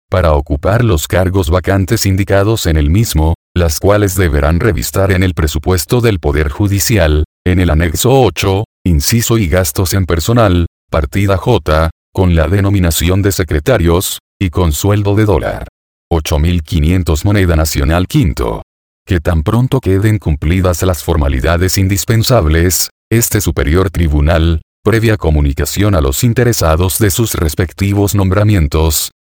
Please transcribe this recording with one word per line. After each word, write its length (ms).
para 240
ocupar 500
los 240
cargos 420
vacantes 560
indicados 600
en 100
el 140
mismo, 460
las 240
cuales 380
deberán 420
revistar 540
en 100
el 100
presupuesto 680
del 180
Poder 300
Judicial, 760
en 160
el 80
anexo 520
ocho, 440
inciso 540
y 100
gastos 460
en 120
personal, 600
partida 480
J, 520
con 220
la 140
denominación 720
de 100
secretarios, 880
y 120
con 240
sueldo 420
de 80
dólar. 440
Ocho 300
mil 220
quinientos 600
moneda 320
nacional. 520
Quinto. 560
Que 140
tan 220
pronto 360
queden 380
cumplidas 640
las 220
formalidades 720
indispensables, 1120
este 300
Superior 520
Tribunal, 720
previa 320
comunicación 800
a 80
los 220
interesados 760
de 140
sus 240
respectivos 800
nombramientos, 960